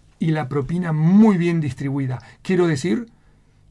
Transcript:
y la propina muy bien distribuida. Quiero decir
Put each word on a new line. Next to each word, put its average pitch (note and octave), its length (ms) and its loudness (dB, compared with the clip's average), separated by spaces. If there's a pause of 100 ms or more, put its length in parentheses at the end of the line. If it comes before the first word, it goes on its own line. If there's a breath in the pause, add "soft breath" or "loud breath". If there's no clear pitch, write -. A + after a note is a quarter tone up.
(180 loud breath)
y D#3+ 140 -2
la D#3 160 -4
propina D#3+ 440 -4
muy F#3+ 440 4
bien E3+ 240 0
distribuida. C3+ 580 -6 (240 loud breath)
Quiero F3 240 0
decir F3+ 400 -2 (640)